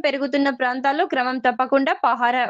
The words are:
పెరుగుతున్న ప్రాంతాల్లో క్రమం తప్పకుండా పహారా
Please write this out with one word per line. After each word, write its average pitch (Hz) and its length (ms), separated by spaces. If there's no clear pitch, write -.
పెరుగుతున్న 277 440
ప్రాంతాల్లో 262 540
క్రమం 254 320
తప్పకుండా 269 480
పహారా 247 440